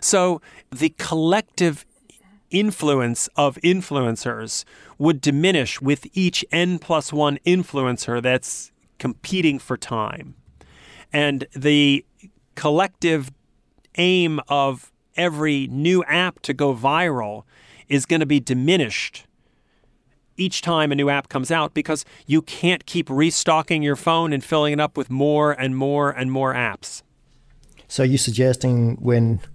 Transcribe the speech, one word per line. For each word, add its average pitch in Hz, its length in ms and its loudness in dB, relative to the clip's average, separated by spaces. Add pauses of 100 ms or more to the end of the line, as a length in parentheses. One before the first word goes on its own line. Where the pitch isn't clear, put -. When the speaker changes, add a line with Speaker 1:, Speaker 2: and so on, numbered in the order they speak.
Speaker 1:
So 180 400 2 (300)
the 151 200 0
collective 165 960 0 (680)
influence 147 840 0
of 143 300 0
influencers 123 1000 -2 (320)
would 147 240 2
diminish 147 600 0
with 139 320 -2
each 185 400 0
N 175 260 0
plus 156 340 -2
one 147 320 0
influencer 131 800 0
that's - 480 -4 (300)
competing 147 580 0
for 123 180 -6
time. 110 600 -8 (760)
And 143 440 0
the 143 480 4 (500)
collective 156 800 0 (640)
aim 175 500 2
of 139 460 -2 (240)
every 151 500 0
new 160 380 2
app 170 380 -2
to 139 120 -4
go 139 180 0
viral 127 720 -2 (460)
is 139 180 0
gonna 160 200 0
be 143 120 4
diminished 131 880 -2 (1120)
each 185 240 -4
time 156 280 0
a 143 40 0
new 143 160 2
app 139 180 -2
comes 131 220 -4
out, 160 240 -2
because 156 320 -4 (200)
you 156 140 2
can't - 460 -2
keep 160 240 -4
restocking 156 720 0
your 143 120 0
phone 165 380 0
and 135 100 -2
filling 151 300 2
it 147 80 -2
up 151 160 -2
with 131 140 -4
more 147 420 2
and 131 240 -4
more 143 340 0
and 131 220 -4
more 131 220 0
apps. 117 480 -6 (840)
Speaker 2:
So - 160 -2
are 131 40 4
you 131 100 4
suggesting 120 800 2
when 117 440 2 (140)